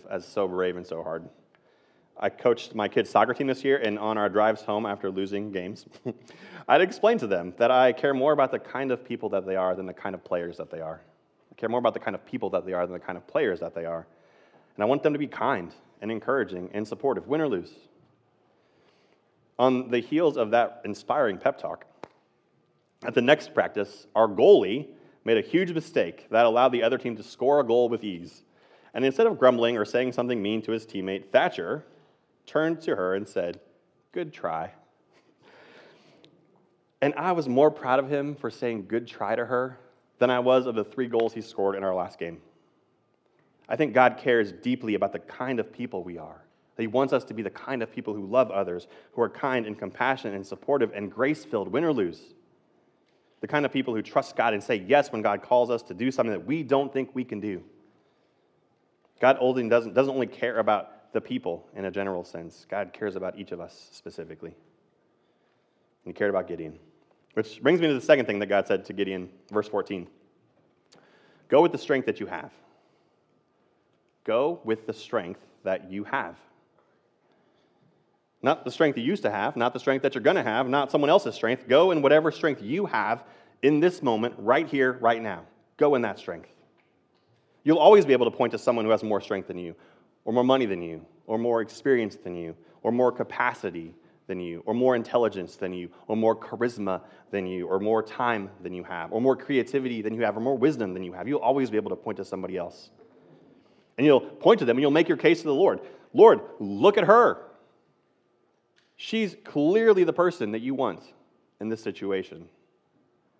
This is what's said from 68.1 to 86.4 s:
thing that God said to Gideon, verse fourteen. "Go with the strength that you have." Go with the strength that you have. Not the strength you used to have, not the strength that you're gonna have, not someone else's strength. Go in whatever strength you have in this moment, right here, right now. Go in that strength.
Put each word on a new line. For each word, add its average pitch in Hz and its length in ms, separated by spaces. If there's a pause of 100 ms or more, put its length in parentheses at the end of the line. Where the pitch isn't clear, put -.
thing 101 120
that 101 80
God 98 200
said 95 200
to 104 60
Gideon, 95 360 (220)
verse 104 180
fourteen. 95 380 (1400)
"Go 147 140
with 170 100
the 151 60
strength 135 280
that 107 140
you 104 60
have." 90 260 (1700)
Go 139 400
with 110 220
the 110 60
strength 95 480 (220)
that 92 280
you 101 140
have. 98 320 (2000)
Not 139 220
the 131 60
strength 143 280
you 117 60
used 190 180
to 113 80
have, 107 260
not 123 160
the - 80
strength 135 220
that 135 120
you're 117 80
gonna 151 220
have, 120 240
not 135 220
someone 147 200
else's 165 240
strength. 120 320
Go 160 240
in 160 120
whatever 151 280
strength 147 320
you 151 240
have 110 380 (380)
in 147 180
this 180 220
moment, 117 360
right 135 300
here, 131 320
right 117 200
now. 95 240 (320)
Go 147 180
in 123 80
that 101 160
strength. - 300 (1160)